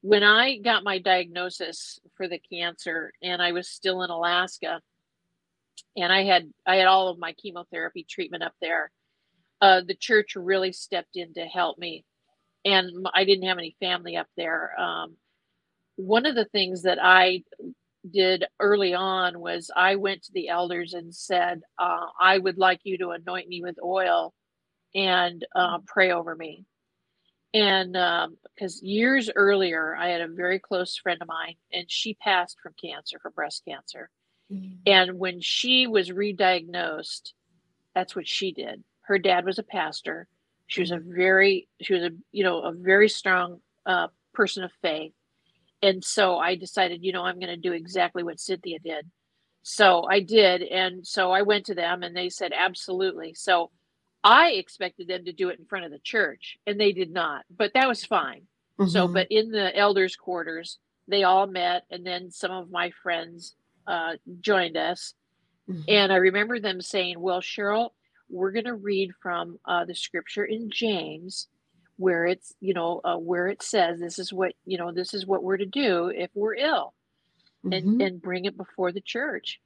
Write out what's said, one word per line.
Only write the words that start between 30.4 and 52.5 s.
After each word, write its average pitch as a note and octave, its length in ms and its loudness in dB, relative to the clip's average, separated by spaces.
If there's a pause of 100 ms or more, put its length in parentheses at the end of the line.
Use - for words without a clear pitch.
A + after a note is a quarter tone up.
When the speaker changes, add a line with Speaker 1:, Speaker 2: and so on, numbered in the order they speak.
Speaker 1:
close F#3 380 -4
friend E3+ 260 -4
of E3+ 60 -12
mine, E3 280 -8 (160)
and F3+ 180 -8
she - 240 -4
passed F#3 460 0
from E3+ 140 -18
cancer, D#3 460 -14
from - 140 -14
breast D3+ 320 -8
cancer. C#3+ 440 -16 (400)
Speaker 2:
Mm. F#3+ 360 -12
Speaker 1:
And F#3 320 4
when F3+ 220 -4
she B3+ 460 0
was G3 260 0
re-diagnosed, F3 1200 -2 (600)
that's F#3 220 -4
what F3 120 -8
she F#3+ 240 -4
did. - 300 -12 (200)
Her G3 160 2
dad F3+ 260 2
was F#3 140 -4
a G#3+ 60 -8
pastor. E3+ 640 -8 (400)
She - 120 -6
was F3+ 120 -2
a F3 60 -4
Speaker 2:
Mm. - 0 -
Speaker 1:
very, F#3 680 2 (140)
she G3 120 0
was F3 100 0
a, E3+ 80 -4 (200)
you G3+ 120 -2
know, E3+ 180 0
a E3+ 100 -6
very F#3+ 360 4
strong, F3+ 520 -2 (260)
uh, F3 220 0 (240)
person F#3+ 320 0
of F3 80 -12 (100)
faith. D#3 300 -2 (680)
And F#3+ 220 4
so F#3+ 340 2
I E3+ 180 0
decided, F3 480 -2
you F#3 80 -2
know, F3+ 120 -4
I'm F3+ 160 -4
gonna F3 160 -8
do F3 160 -4
exactly F3 500 -2
what E3+ 180 -8
Cynthia F3+ 400 -8
did. D#3+ 300 -10 (520)
So F#3 420 4
I G3 160 4
did. F#3 420 6
And F3+ 440 -4
so F#3 260 0
I F#3+ 100 4
went G3+ 240 2
to G3+ 80 -6
them F3 280 -2
and F3 140 -10
they F3+ 140 -4
said, F3+ 240 -6